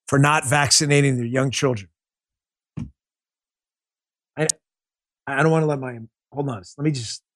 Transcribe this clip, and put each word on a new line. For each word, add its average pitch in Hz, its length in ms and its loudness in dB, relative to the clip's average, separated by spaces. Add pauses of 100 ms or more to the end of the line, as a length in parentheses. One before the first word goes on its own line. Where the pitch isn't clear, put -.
for 143 100 0
not 147 300 4
vaccinating 143 720 2
their 120 100 -2
young 131 240 0
children. 113 400 -2 (2500)
I, 156 80 0 (800)
I 139 160 -4
don't 160 80 4
wanna 160 160 2
let 147 140 -2
my, 127 180 -10 (340)
hold 139 160 -4
on. 110 140 -8 (160)
Let 143 60 -6
me 156 80 2
just, 120 280 -8 (160)